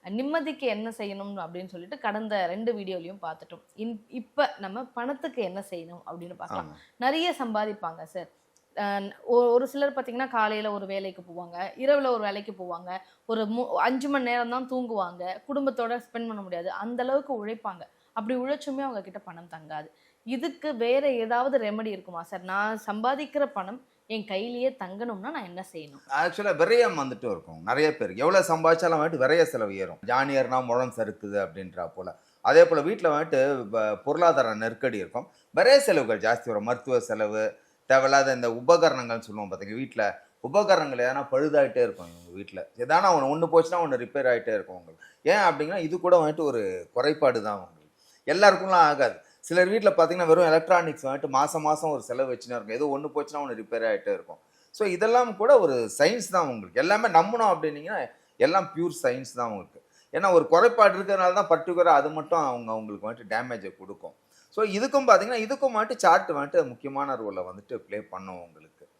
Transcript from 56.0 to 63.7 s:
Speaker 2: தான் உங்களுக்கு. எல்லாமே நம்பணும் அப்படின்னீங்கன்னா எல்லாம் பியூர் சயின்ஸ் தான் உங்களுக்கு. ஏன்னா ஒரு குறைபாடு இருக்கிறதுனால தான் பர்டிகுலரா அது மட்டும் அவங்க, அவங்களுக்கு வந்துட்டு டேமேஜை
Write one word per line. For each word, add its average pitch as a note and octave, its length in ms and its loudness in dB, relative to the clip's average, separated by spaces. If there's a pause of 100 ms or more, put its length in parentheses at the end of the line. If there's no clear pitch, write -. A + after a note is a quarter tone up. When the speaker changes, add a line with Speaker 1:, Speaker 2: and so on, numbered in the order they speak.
Speaker 2:
தான் F3 200 0
உங்களுக்கு. G#2 320 -4
எல்லாமே G#3+ 260 2
நம்பணும் G3+ 440 4
அப்படின்னீங்கன்னா D#3 480 -4 (400)
எல்லாம் E3 300 4
பியூர் D#3+ 260 -4
சயின்ஸ் C3 380 -4
தான் A#2+ 160 -6
உங்களுக்கு. F#2+ 300 -14 (340)
ஏன்னா F#3+ 180 2
ஒரு E3 160 6
குறைபாடு G3+ 480 6
இருக்கிறதுனால F#3+ 420 2
தான் G3 120 0
பர்டிகுலரா E3+ 440 4
அது C#3+ 160 4
மட்டும் D#3 320 -2
அவங்க, A#2+ 280 -4
அவங்களுக்கு G#2+ 380 -8
வந்துட்டு A#2 220 -12
டேமேஜை A2 460 -6